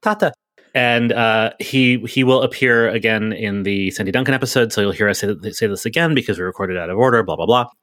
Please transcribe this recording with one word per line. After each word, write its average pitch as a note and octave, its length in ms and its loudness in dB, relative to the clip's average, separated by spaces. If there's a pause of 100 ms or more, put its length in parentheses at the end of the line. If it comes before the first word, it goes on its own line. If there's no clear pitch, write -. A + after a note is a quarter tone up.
Tata. G#3 320 0 (400)
And, A#2+ 380 2
uh, A2 480 2
he, B2+ 400 2
he A#2 240 -2
will B2+ 200 4
appear A#2+ 460 2
again A2 440 -2
in G2+ 300 -4
the G2 280 -2
Sandy G2 200 -4
Duncan B2+ 220 0
episode, B2+ 380 0
so - 100 -4
you'll G2+ 100 2
hear G2+ 180 0
us G2+ 100 -2
say, G#2 140 -2 (180)
say G#2 140 -6
this G2+ 200 -4
again D#3+ 280 0
because A2 240 0
we F2+ 60 -6
recorded F#2 340 -4
out E2+ 120 -6
of F#2 80 -4
order, A#2 260 4
blah, E2+ 120 -2
blah, E2 120 -4
blah. A#2+ 180 4 (180)